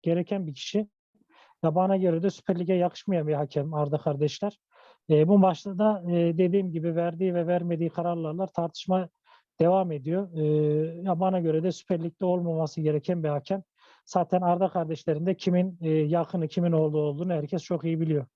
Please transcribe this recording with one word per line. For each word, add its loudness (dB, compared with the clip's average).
gereken -2
bir -10
kişi. -6
Ya 0
bana 2
göre 2
de 2
Süper -4
Lig'e 0
yakışmayan 0
bir 0
hakem -2
Arda 0
kardeşler. -2
E, 6
bu 6
maçta 2
da, 2
e, 2
dediğim 2
gibi -4
verdiği -2
ve 0
vermediği 0
kararlarla -4
tartışma -2
devam 4
ediyor. -4
E, 0
ya -2
bana 2
göre 0
de 0
Süper -4
Lig'de -6
olmaması -2
gereken 0
bir -2
hakem. -4
Zaten 0
Arda 2
kardeşlerin -2
de 0
kimin, 0
e, -2
yakını, 0
kimin 0
olduğu 2
olduğunu -2
herkes -4
çok -4
iyi -2
biliyor. 0